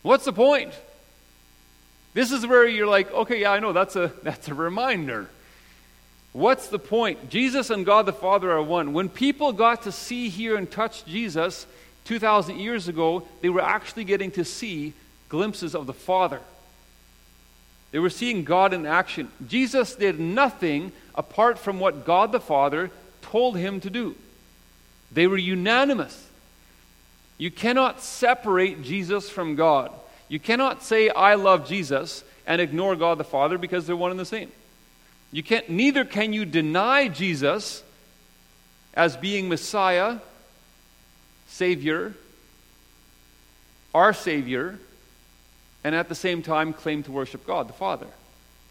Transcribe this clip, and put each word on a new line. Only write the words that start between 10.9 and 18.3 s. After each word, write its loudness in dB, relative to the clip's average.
Jesus -4
two -4
thousand 2
years -6
ago, 0
they 2
were 2
actually -2
getting -2
to -4
see -8
glimpses -4
of -8
the -8
Father. -2
They -2
were 2
seeing -4